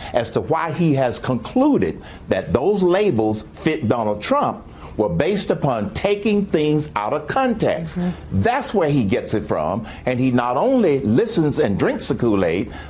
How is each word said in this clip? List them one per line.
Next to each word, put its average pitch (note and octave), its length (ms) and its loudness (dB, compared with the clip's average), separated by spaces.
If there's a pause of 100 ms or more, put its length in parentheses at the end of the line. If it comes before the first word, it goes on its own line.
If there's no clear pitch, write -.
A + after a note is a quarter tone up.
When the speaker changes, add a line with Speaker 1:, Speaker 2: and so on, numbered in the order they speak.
(120)
Speaker 1:
as A2+ 200 0
to A#2+ 80 0
why D#3+ 340 -2
he D#3+ 220 2
has B2+ 280 0
concluded C3+ 800 0 (280)
that F#2+ 220 -2
those F#3 300 0
labels D3+ 600 2 (180)
fit D#3 260 0
Donald G#2+ 360 0
Trump C4 420 0 (320)
were G#2+ 100 4
based E3+ 400 0
upon B2 460 -2
taking G#3 560 0
things D3+ 360 2 (100)
out G#2+ 180 -2
of D3+ 120 -4
context. F3+ 720 0
Speaker 2:
Mm-hmm. F3+ 460 -2
Speaker 1:
That's B3 320 0
where E3 160 2
he B2+ 180 2
gets A2 240 -2
it G#2+ 160 -2
from. F2+ 380 -2 (180)
And B2 160 0
he C3 100 2
not B2 280 2
only G3+ 420 4
listens D3+ 580 2
and G#2+ 200 2
drinks A3 300 0
the C#3+ 60 0
Kool-Aid, G2 560 2 (200)